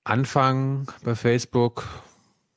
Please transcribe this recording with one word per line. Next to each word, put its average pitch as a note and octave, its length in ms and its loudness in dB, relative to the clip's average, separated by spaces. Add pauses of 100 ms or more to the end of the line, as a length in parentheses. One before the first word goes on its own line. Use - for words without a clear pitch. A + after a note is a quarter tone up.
anfangen, C3+ 840 0 (160)
bei A#2 140 -2
Facebook, A#2+ 720 0 (680)